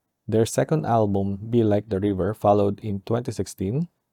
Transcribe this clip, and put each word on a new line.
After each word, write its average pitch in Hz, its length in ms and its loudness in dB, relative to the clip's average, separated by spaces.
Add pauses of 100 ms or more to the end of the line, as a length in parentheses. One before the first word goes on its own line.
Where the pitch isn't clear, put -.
(280)
Their 113 160 2
second 147 400 -2
album, 98 640 0
Be 117 160 4
Like 104 240 2
the 95 120 -2
River, 101 340 0
followed 104 460 2
in 101 200 -6
twenty 117 320 -4
sixteen, 104 560 -4 (240)